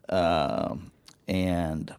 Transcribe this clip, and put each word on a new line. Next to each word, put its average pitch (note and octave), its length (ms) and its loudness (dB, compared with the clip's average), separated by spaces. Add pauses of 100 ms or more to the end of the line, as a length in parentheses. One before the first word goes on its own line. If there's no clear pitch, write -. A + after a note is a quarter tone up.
(120)
Um, E2+ 800 0 (360)
and F2 720 0